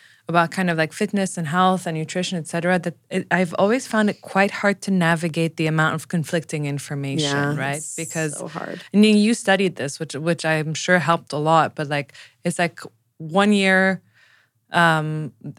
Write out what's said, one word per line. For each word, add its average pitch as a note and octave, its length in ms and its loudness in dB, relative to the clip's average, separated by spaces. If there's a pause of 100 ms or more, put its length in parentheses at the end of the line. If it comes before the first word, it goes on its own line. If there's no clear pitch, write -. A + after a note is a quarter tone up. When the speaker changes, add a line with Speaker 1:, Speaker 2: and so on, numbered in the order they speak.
(260)
Speaker 1:
about E3+ 240 2
kind F#3 200 0
of, E3 60 0
like, D#3 160 0
fitness G3 460 -2
and E3 80 -4
health F#3 400 2
and E3 100 -4
nutrition, F3 420 -4
et D3+ 100 -10
cetera, E3+ 320 0
that E3+ 160 -6 (140)
it, F#3 200 -6
I've F3 300 0
always A3 260 2
found G#3+ 240 0
it - 120 -8
quite G3 280 0
hard G3+ 320 -2
to - 80 -4
navigate E3 680 0
the D#3+ 120 0
amount D#3 260 2
of - 140 -8
conflicting D#3 580 -4
information, C#3+ 640 -4
Speaker 2:
Yeah, C#3+ 260 0
Speaker 1:
right? C#3 200 -4
Speaker 2:
it's D#3 180 -12
Speaker 1:
Because D#3+ 420 -4
Speaker 2:
so E3+ 120 -10
hard. - 340 -10 (100)
Speaker 1:
I F#3+ 40 0
mean, G#3+ 220 8
you G#3+ 160 4
studied F#3+ 420 2
this, C3+ 240 -8
which, D3 160 -8
which E3 280 -2
I'm D#3 300 0
sure F3+ 240 2
helped D#3 340 0
a C#3 60 -4
lot, D#3 380 2
but, D3+ 120 -4
like, C#3+ 240 -4 (300)
it's F3 160 -2
like E3+ 220 -2 (380)
one F#3+ 340 2
year, F#3+ 500 4 (680)
um, D#3 600 2 (260)